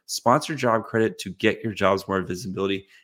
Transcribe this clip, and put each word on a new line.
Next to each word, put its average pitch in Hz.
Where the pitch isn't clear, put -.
sponsored 147
job 113
credit 110
to 95
get -
your 110
jobs 98
more 95
visibility 92